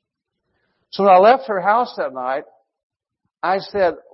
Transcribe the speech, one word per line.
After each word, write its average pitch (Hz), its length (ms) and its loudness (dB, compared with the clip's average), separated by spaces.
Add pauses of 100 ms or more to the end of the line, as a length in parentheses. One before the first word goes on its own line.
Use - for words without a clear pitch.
(920)
So 196 140 -4
when 196 80 6
I 180 60 8
left 247 300 4
her 202 120 -6
house 220 360 -2
that 151 160 -8
night, 131 320 -8 (1000)
I 185 160 -2
said, 180 360 -4 (200)